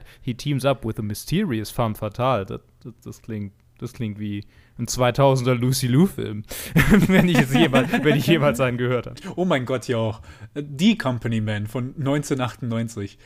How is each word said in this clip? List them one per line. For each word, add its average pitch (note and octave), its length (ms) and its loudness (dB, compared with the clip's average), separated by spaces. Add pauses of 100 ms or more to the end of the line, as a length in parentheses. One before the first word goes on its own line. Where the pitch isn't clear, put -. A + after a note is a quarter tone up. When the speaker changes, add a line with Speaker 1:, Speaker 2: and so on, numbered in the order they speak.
(220)
Speaker 1:
he B2+ 120 -4
teams C3+ 300 -4
up C3+ 220 0
with A2 120 -6
a A2+ 40 -4
mysterious A2 680 -4
femme A2+ 260 -2
fatale. A2 500 -2
Das, A2+ 140 -10 (240)
das, A2+ 80 -16 (120)
das - 180 -16
klingt, G#2 300 -8 (260)
das B2 140 -10
klingt G#2 280 -6
wie G2+ 240 -6 (340)
ein A#2+ 100 -4
zweitausender B2+ 680 4
Lucy B2+ 320 0
Liu-Film, A#2+ 580 2 (300)
<laughs> F3 340 6
wenn F3+ 200 4
ich E3 100 2
es C3+ 140 2
jemals, C3 380 4 (120)
wenn D3+ 140 4
ich C#3+ 100 0
jemals C#3+ 320 4
einen B2 200 0
gehört A#2+ 280 -2
hab. B2 100 -14 (200)
Speaker 2:
Oh F3 80 0
mein C#3 220 0
Gott, B2+ 200 -4
ja A#2 120 0
auch. A2 240 -2 (320)
The D3 420 0
Company A#2 460 -2
Man G#2+ 240 -4
von B2+ 320 -6
neunzehnhundertachtundneunzig. B2 1300 -4